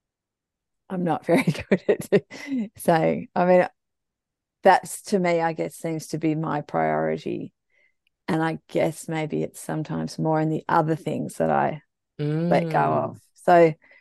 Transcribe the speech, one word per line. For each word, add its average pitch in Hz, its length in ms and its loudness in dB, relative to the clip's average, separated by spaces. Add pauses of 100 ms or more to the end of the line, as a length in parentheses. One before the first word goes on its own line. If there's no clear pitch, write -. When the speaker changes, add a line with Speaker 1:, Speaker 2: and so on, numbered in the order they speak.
(880)
Speaker 1:
I'm 180 140 -4
not 156 220 -2
<laughs> - 0 -
very 170 180 4 (260)
good - 180 2
at - 360 2 (540)
saying. 165 580 0
I 180 100 2
mean, 180 220 6 (960)
that's, - 400 4
to 202 160 0
me, 175 220 2
I 165 120 0
guess, 160 220 -6
seems 160 320 -8
to 160 100 -6
be 156 180 0
my 156 260 -4
priority. 160 920 -2 (760)
And 160 160 0
I 160 240 -4
guess 160 400 -4
maybe 156 340 -4
it's - 180 -10
sometimes 160 600 -8
more 160 200 0
in 156 100 0
the 160 200 -4
other 160 260 2
things - 420 -6
that 160 120 0
I 143 320 0 (380)
let 165 500 0
go 160 100 -2
Speaker 2:
Mm. 151 300 0
Speaker 1:
of. - 100 -16 (140)
So 170 400 6 (280)